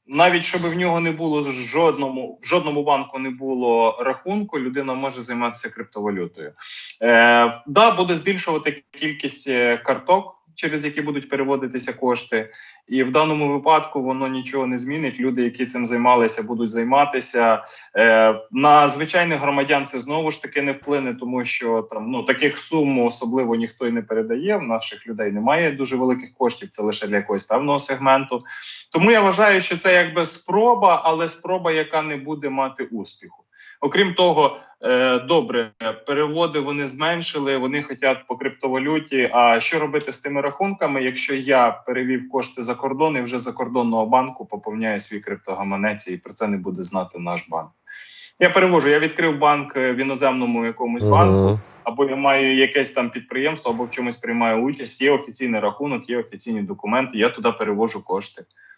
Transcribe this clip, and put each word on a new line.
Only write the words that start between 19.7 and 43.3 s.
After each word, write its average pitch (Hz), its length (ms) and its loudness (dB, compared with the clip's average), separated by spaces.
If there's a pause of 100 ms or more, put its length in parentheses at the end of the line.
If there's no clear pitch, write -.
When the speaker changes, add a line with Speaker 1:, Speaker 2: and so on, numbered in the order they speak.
Speaker 1:
це 135 140 -6
знову 156 300 -2
ж 151 120 -4
таки 143 200 -6
не 139 100 -2
вплине, 135 420 -4
тому 123 300 -6
що 117 380 0
там, 110 280 -10
ну, 127 120 -4
таких 135 360 0
сум 139 440 0
особливо 120 540 0
ніхто 117 300 -4
й 117 40 0
не 117 120 -2
передає. 117 540 -2
В 185 60 -4
наших 113 440 -6
людей 107 260 -6
немає 143 380 0
дуже 135 260 -4
великих 127 380 -2
коштів, 117 340 -2
це - 140 -8
лише 107 240 -4
для 101 100 -2
якогось 98 260 -4
певного 143 360 0
сегменту. 135 640 0 (500)
Тому 180 180 4
я 226 100 6
вважаю, 196 400 4
що 180 160 0
це 185 180 4
якби 170 320 2
спроба, 196 800 4
але 165 240 2
спроба, 175 440 -2
яка 156 300 0
не 151 140 -6
буде 143 340 -8
мати 135 340 -4
успіху. - 600 -10 (360)
Окрім 175 340 2
того, 156 420 4 (280)
е, 127 340 4
добре, 120 540 0 (340)
переводи 151 540 0
вони 143 260 -4
зменшили, 147 680 -2
вони 131 260 -2
хотять 135 460 -2
по 120 80 -8
криптовалюті. 135 960 -2
А 120 280 6
що - 180 2
робити 147 340 -2
з - 80 -6
тими 143 200 -4
рахунками, 143 600 -2
якщо 127 320 -2
я 127 360 4
перевів 127 580 -4
кошти 123 340 -4
за 117 120 -4
кордон 139 420 -2
і 127 40 -2
вже 123 180 -4